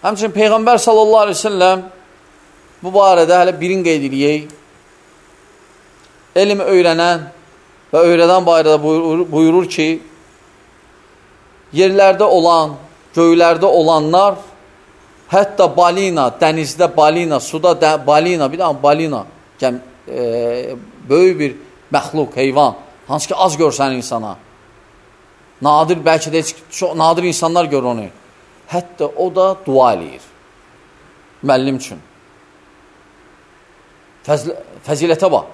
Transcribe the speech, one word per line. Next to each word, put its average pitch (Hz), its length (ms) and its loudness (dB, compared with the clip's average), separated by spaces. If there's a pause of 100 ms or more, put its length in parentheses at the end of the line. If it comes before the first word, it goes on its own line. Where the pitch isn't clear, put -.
Həmçinin 208 320 -4
Peyğəmbər 220 480 2
sallallahu 220 460 4
aleyhi 180 100 -4
ve - 120 -8
selləm 185 360 0 (960)
bu 185 120 -10
barədə 180 440 4
hələ 180 220 2
birin 180 260 -4
qeyd 156 240 0
eləyək. 147 420 -2 (1900)
Elm 202 240 -2
öyrənən 170 600 0 (680)
və 165 140 4
öyrədən 175 400 2
barədə 156 340 2
buyurur, 160 480 -2
buyurur 165 400 2
ki, 160 200 -4 (1900)
yerlərdə 190 480 4
olan, 165 540 2 (380)
göylərdə 170 520 4
olanlar, 165 680 2 (920)
hətta 196 440 2
balina, 175 540 0 (100)
dənizdə 160 560 0
balina, 156 440 0
suda 165 400 -2
də, 156 140 2 (120)
balina, 156 460 2
bir 170 100 -6
dənə 147 220 -2
balina, 147 420 0 (340)
gəm-, 123 220 -4 (260)
e, 123 680 -6 (320)
böyük 175 300 2
bir 139 140 -4 (380)
məxluq, 147 440 -4
heyvan, 135 400 0 (320)
hansı 147 240 -6
ki, 185 40 -4
az 185 240 0
görsən 139 360 0
insana. 113 400 -8 (1300)
Nadir, 156 400 2
bəlkə 156 320 -2
də 160 80 0
heç - 140 -10 (160)
çox 170 260 -6
nadir 165 320 0
insanlar 165 400 -2
görür 127 240 -2
onu. 107 140 -10 (640)
Hətta 170 340 -6
o 180 300 -6
da 185 180 0 (120)
dua 131 280 2
eləyir. 73 300 -10 (1200)
Müəllim 135 340 0
üçün. 90 220 -14 (2250)
Fəzil-, 151 320 -4 (300)
fəzilətə 160 440 -2
bax. 117 220 -2